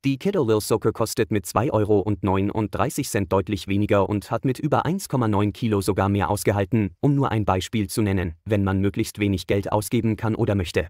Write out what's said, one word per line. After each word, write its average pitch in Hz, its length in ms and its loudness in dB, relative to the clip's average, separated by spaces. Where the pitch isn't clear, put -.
Die 139 120 0
Kiddo 185 280 0
Lil 107 160 2
Soaker 110 320 0
kostet 113 400 -2
mit 104 120 0
zwei - 280 0
Euro 104 260 4
und 101 240 -2
neununddreißig 101 880 0
Cent 98 240 -2
deutlich 98 340 0
weniger 101 420 2
und 104 220 -4
hat 117 140 -4
mit 131 160 -2
über 135 240 0
eins 185 240 -2
Komma 127 180 0
neun 104 260 2
Kilo 104 280 0
sogar 98 280 0
mehr 98 220 2
ausgehalten, 101 720 0
um 143 160 4
nur 135 160 0
ein 107 120 0
Beispiel 95 440 0
zu - 120 -4
nennen, 95 440 0
wenn 104 180 0
man 98 180 2
möglichst 101 380 -2
wenig 101 300 0
Geld 101 240 0
ausgeben 110 420 0
kann 110 220 -2
oder 107 180 0
möchte. 87 360 -2